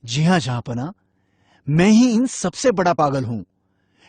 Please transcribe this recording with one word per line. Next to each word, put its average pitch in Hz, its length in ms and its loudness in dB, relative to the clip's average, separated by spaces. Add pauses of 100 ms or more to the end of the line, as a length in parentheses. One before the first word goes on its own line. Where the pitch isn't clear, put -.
जी 120 200 -4
हाँ, 175 160 4
जहांपना, 123 520 -6 (760)
मैं 165 200 2
ही 226 220 6
इन 233 160 0
सबसे - 440 -4
बड़ा 180 240 0
पागल 143 300 0
हूं, 110 180 -8 (680)